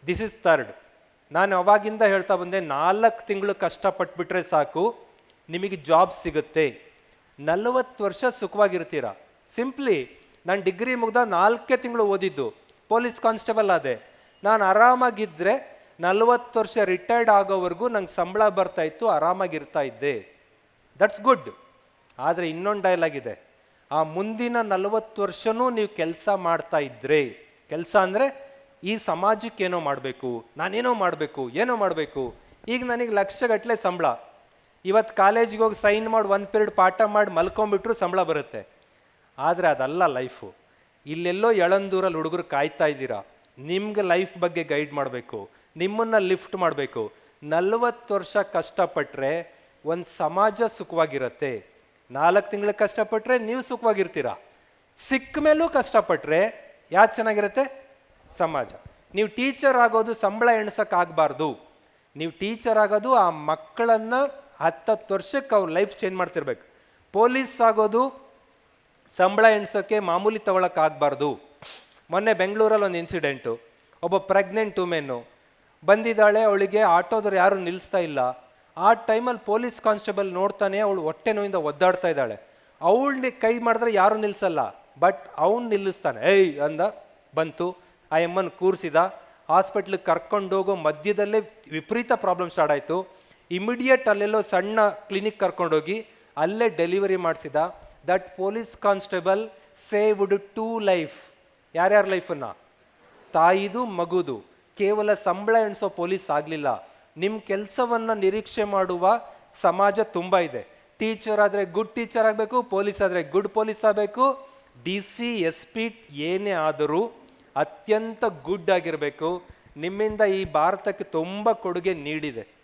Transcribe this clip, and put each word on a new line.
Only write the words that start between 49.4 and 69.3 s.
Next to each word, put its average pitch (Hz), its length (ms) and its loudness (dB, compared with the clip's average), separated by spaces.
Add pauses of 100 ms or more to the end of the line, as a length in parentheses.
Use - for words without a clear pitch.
ಒಂದ್ 165 200 -4
ಸಮಾಜ 196 560 0 (160)
ಸುಖವಾಗಿರತ್ತೆ. 139 880 -4 (460)
ನಾಲ್ಕು 175 400 2
ತಿಂಗಳು 208 260 -4
ಕಷ್ಟಪಟ್ರೆ 220 600 0
ನೀವು 233 220 -6
ಸುಖವಾಗಿರ್ತೀರಾ. 190 760 -2 (600)
ಸಿಕ್ಕ 269 420 -4
ಮೇಲೂ 311 300 4
ಕಷ್ಟಪಟ್ರೆ 202 1000 0 (240)
ಯಾರು 214 240 6
ಚೆನ್ನಾಗಿರುತ್ತೆ? 220 760 -2 (480)
ಸಮಾಜ. 151 360 -2 (420)
ನೀವು 208 120 0
ಟೀಚರ್ 262 500 0
ಆಗೋದು 226 360 4
ಸಂಬಳ 220 360 0 (100)
ಎಣ್ಸಕ್ 208 340 -4
ಆಗ್ಬಾರ್ದು. 156 640 0 (580)
ನೀವು 160 160 -8
ಟೀಚರ್ 220 460 -2
ಆಗೋದು 214 360 2
ಆ 196 160 6
ಮಕ್ಕಳನ್ನ 220 840 0 (460)
ಹತ್ತತ್ತು 196 540 0
ವರ್ಷಕ್ಕೆ 262 420 -2
ಅವ್ರ 190 140 2
ಲೈಫ್ 196 300 -2
ಚೇಂಜ್ 190 160 -4
ಮಾಡ್ತಿರ್ಬೇಕು. 165 480 -4 (500)
ಪೊಲೀಸ್ 247 480 2
ಆಗೋದು 226 640 2 (880)
ಸಂಬಳ 196 300 4